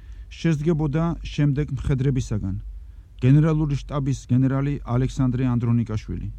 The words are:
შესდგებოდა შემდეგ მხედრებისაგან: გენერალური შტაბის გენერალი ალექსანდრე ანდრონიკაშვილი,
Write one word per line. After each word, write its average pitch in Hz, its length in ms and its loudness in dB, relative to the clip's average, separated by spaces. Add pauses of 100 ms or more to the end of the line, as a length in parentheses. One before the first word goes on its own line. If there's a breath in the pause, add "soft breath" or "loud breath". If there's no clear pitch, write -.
(280 soft breath)
შესდგებოდა 156 760 0 (180)
შემდეგ 147 540 0
მხედრებისაგან: 120 800 0 (640 soft breath)
გენერალური 151 580 4
შტაბის 135 480 -4
გენერალი 135 560 2
ალექსანდრე 127 640 0
ანდრონიკაშვილი, 113 840 0 (120)